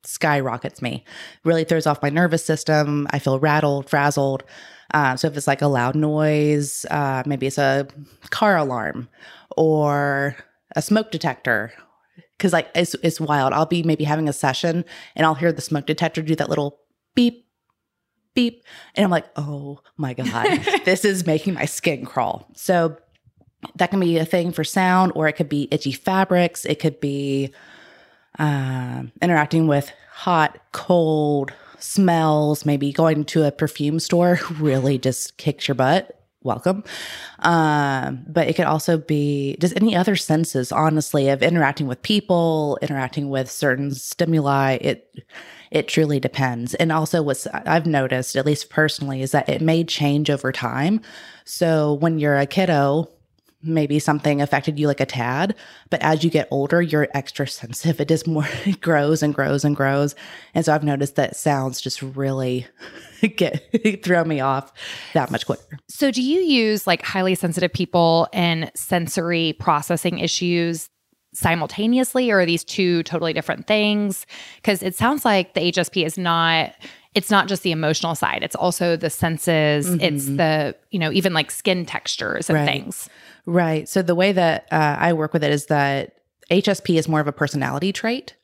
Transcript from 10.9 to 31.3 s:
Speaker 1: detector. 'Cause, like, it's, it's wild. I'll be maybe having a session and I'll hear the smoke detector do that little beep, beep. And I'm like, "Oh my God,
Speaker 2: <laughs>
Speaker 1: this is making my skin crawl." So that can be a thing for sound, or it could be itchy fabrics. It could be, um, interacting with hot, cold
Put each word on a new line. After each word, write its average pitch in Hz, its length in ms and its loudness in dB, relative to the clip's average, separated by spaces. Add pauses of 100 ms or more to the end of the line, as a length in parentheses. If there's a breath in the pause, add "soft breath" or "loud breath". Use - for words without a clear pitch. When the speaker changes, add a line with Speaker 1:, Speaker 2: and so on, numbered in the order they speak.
Speaker 1:
detector. 123 600 -2 (640 soft breath)
'Cause, 185 140 2
like, 165 220 0
it's, 170 200 0 (100)
it's 160 160 0
wild. 147 320 2
I'll 160 140 2
be 170 180 -2
maybe 156 180 0
having 151 260 0
a 143 40 -2
session 165 520 -2 (300 loud breath)
and 160 100 0
I'll 156 100 4
hear 160 180 0
the - 100 -6
smoke 143 240 -4
detector 160 360 -2
do 156 120 0
that - 140 -2
little 147 320 -2 (340)
beep, 240 320 2 (880)
beep. 233 300 0 (300 loud breath)
And 202 100 2
I'm 180 80 2
like, 160 140 0 (100)
"Oh 143 420 -8 (180 soft breath)
my 135 160 -4
God, 123 480 -2 (120)
Speaker 2:
<laughs> - 120 -2
Speaker 1:
this 190 200 2
is 190 200 2
making 160 300 0
my 143 120 -4
skin 143 380 -4
crawl." - 500 -4
So 170 420 0 (800)
that 180 140 0
can 196 100 0
be 170 180 2
a 160 60 2
thing 175 260 0
for 160 140 -4
sound, 185 500 2
or 156 140 0
it 151 60 0
could 151 140 -2
be 143 220 -2
itchy 147 220 -2
fabrics. 185 720 0
It - 160 -2
could 151 180 -2
be, 139 540 -2 (880 loud breath)
um, 131 720 -2 (100)
interacting 160 460 2
with 143 240 2 (180)
hot, 160 480 0 (140)
cold 151 800 2 (260 loud breath)